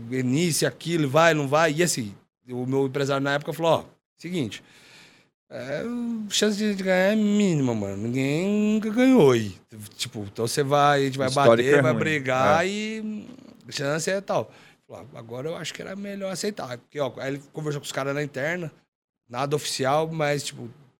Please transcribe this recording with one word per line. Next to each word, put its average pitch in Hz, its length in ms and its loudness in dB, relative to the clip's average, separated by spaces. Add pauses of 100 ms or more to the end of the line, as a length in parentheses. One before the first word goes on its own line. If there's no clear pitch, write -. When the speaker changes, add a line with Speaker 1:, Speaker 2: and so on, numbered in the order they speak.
(100)
Speaker 1:
Início, 139 580 0
aquilo, 160 400 -2
vai, 160 240 4
não 147 160 0
vai. 156 240 2
E 156 100 0
assim, 120 320 -4 (360)
o 123 160 -6
meu 135 200 0
empresário 139 380 -2
na 143 80 0
época 143 220 -4
falou, 160 180 2
ó, 104 120 2 (340)
seguinte, 160 440 -6 (880)
é, 131 320 -8 (460)
chance 208 300 2
de 202 240 -2
ganhar 190 300 4
é 220 40 2
mínima, 196 580 4
mano. 98 220 -2
Ninguém 151 800 0
nunca 220 160 -2
ganhou 240 420 8
aí. 107 220 0 (420)
Tipo, 113 340 -8
então 113 160 -4
você 147 160 -2
vai, 143 380 4
a 139 60 2
gente 131 100 -4
vai 135 120 -2
Speaker 2:
Histórico 131 280 6 (120)
Speaker 1:
bater, 143 100 6
Speaker 2:
é 139 40 6
Speaker 1:
vai - 100 4
Speaker 2:
ruim. - 80 -2
Speaker 1:
brigar 139 680 2
Speaker 2:
É. - 20 -4
Speaker 1:
e 214 580 -8 (440)
chance 147 400 -4
é 196 100 -2
tal. 170 320 -4 (340)
Falou, 107 280 -16
"Ah, - 40 -18
agora 123 300 -10
eu 170 80 -8
acho 170 160 -10
que - 100 -14
era 190 120 -12
melhor 202 380 -8
aceitar." 180 460 -8
Porque, - 200 -14
ó, 131 200 -2
aí 135 160 -6
ele 139 80 -10 (100)
conversou 147 280 -6
com 143 60 -12
os - 60 -8
caras 139 220 -4
na 147 80 -2
interna, 151 500 -6 (560)
nada 139 260 -4
oficial, 143 560 0
mas, 147 320 -2
tipo, 127 260 -12 (320)